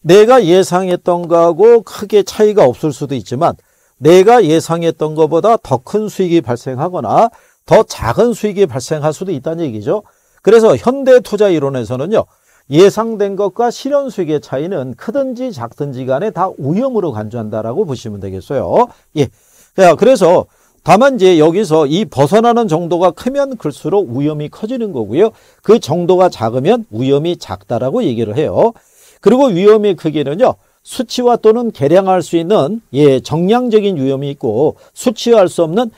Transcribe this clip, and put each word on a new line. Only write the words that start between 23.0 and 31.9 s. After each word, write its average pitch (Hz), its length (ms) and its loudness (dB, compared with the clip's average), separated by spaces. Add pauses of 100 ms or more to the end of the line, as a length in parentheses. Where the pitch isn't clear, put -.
크면 269 440 -6
클수록 196 540 -4
위험이 147 380 -4
커지는 220 440 -8
거고요. 131 380 -2 (320)
그 220 180 4
정도가 175 480 0
작으면 160 600 -2
위험이 139 460 -2
작다라고 127 680 -6
얘기를 113 320 -4
해요. 143 360 0 (480)
그리고 254 260 4
위험의 208 500 2
크기는요, 151 580 -2 (280)
수치화 240 540 -2
또는 226 340 2
계량할 185 520 0